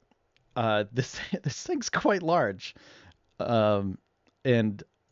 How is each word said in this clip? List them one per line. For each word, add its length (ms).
uh, 320
<laughs> 40
this, 280
this 180
thing's 280
quite 340
large. 500
Um, 580
and 380